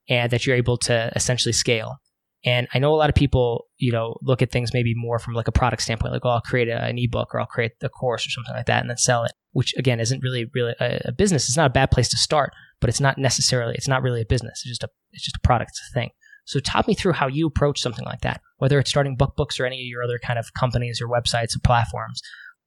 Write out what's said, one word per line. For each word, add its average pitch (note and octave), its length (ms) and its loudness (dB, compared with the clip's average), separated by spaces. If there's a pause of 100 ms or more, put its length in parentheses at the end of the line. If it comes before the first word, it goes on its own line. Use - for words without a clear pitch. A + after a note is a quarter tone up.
and A#2+ 240 2
that A#2+ 140 0
you're C3+ 100 2
able B2 220 2
to A#2 380 0
essentially A#2+ 380 0
scale. A#2 420 0 (480)
And B2 320 2
I B2+ 40 2
know D3 140 4
a D#3 40 4
lot D3+ 120 4
of C#3 60 2
people, B2+ 500 2 (120)
you B2 140 0
know, A2+ 300 -2
look B2+ 220 2
at B2 80 -2
things A#2+ 200 -2
maybe A#2 240 2
more A#2 220 -2
from, A#2 160 -6
like, A2+ 140 -2
a A2 40 -2
product A#2 300 4
standpoint, A#2+ 320 -2
like, B2 100 -4
"Oh, B2 60 2
I'll A#2 120 2
create A#2+ 260 0
a, A#2 160 -2
an A#2+ 160 -2
ebook A#2+ 340 -2
or A#2+ 60 -2
I'll A#2 80 -4
create A#2 240 -2 (100)
a B2+ 80 -4
course A#2+ 380 -4
or - 20 -8
something B2 240 -8
like A#2+ 140 -6
that A#2 140 2
and B2 80 -6
then B2 80 -8
sell A#2+ 260 2
it," A#2 80 -4 (220)
which, - 240 0
again, B2 220 0
isn't A#2 220 -2
really, B2+ 320 -4
really A#2+ 260 -2
a, B2 260 -2
a - 60 -4
business. F3+ 360 2
It's B2 100 0
not D#3+ 80 4
a C3 80 2
bad C3+ 160 4
place A#2+ 200 4
to B2 80 0
start, D3 360 0 (280)
but A#2+ 80 2
it's - 100 -2
not C#3 180 2
necessarily, B2+ 580 0
it's - 120 -6
not C3 160 2
really A#2+ 180 0
a A2 40 -2
business. A#2 380 -2
It's B2 60 -12
just A#2 140 -8
a, A2 60 -10 (220)
it's - 120 -16
just - 140 -8
a - 100 0
product. A#2 240 4
It's - 200 -14
a - 80 -2
thing. A#2 100 -4 (360)
So - 140 -2
talk - 280 0
me A3+ 60 2
through E3+ 200 2
how C#3 120 2
you C#3+ 220 0
approach C#3 340 0
something B2 240 -4
like - 160 -8
that, B2+ 200 -4 (160)
whether C3+ 200 4
it's C3 140 2
starting C#3 260 0
BookBooks C#3 420 -2
or C3 60 0
any B2+ 160 -6
of B2+ 60 -8
your A#2+ 160 -6
other A#2+ 160 -2
kind A#2 180 -2
of - 160 -6
companies A#2+ 480 0
or A#2 60 -6
websites A#2+ 480 0
or - 80 -4
platforms. A#2 580 2 (440)